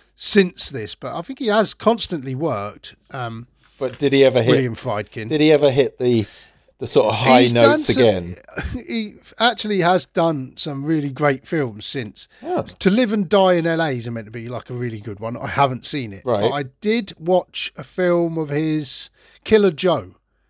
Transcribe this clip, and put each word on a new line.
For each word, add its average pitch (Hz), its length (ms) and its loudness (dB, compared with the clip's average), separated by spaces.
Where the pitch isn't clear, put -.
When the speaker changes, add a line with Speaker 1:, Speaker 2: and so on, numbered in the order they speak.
Speaker 1:
since - 560 2
this, 113 240 -8
but - 220 -10
I 165 80 -8
think - 160 -14
he 254 80 -6
has 208 260 2
constantly 156 640 -2
worked. 107 600 -6
Um, 117 360 -10
Speaker 2:
But 123 180 -6
did 139 160 0
he 135 120 6
ever 131 180 4
hit 123 80 4
Speaker 1:
William 123 240 2
Friedkin. 107 540 -8
Speaker 2:
Did 147 120 0
he 156 120 6
ever 143 180 6
hit 135 260 0
the, 120 280 2
the 123 80 -8
sort 120 200 2
of 107 80 0
high 127 280 6
Speaker 1:
He's 120 100 4
done 117 240 6
Speaker 2:
notes - 160 0
Speaker 1:
some, 127 100 4
Speaker 2:
again? 90 320 2
Speaker 1:
<laughs> - 300 -8
he 220 260 -6
actually 214 400 2
has 175 260 2
done 156 520 -2
some 139 260 -6
really 151 260 -2
great 139 380 -2
films 123 380 -6
since. - 420 -10
Speaker 2:
Oh. 339 200 -4
Speaker 1:
To - 260 -2
Live 220 240 2
and 202 160 -2
Die 190 240 4
in 170 120 0
L 165 160 0
A 156 100 -2
is 120 180 -6
meant 113 180 -8
to 107 40 -18
be, 117 180 -12
like, 120 200 -12
a 127 40 -12
really 120 260 -8
good 104 220 -12
one. 117 160 -8
I 127 100 -8
haven't 127 380 0
seen 123 260 -6
it. 98 140 -16
Speaker 2:
Right. 113 160 0
Speaker 1:
But 117 100 2
I 143 120 -4
did 220 360 -2
watch - 600 -2
a 160 80 -14
film 175 520 0
of 156 120 -6
his, 156 600 -4
Killer 202 260 4
Joe, 135 440 -2